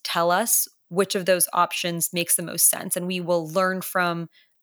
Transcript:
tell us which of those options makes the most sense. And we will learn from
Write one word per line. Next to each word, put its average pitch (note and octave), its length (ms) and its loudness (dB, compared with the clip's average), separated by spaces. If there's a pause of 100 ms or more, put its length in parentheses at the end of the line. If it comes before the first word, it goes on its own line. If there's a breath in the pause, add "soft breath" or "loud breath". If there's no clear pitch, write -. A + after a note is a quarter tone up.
tell F3 260 2
us G3+ 380 2 (220)
which F#3+ 240 2
of F#3+ 100 -2
those F3+ 280 2
options E3+ 600 0
makes E3+ 240 0
the F3+ 60 -4
most E3 260 0
sense. - 280 -2
And F3+ 100 -4
we F#3 140 -2
will E3+ 280 0
learn F#3 320 0
from E3+ 480 -2 (340 soft breath)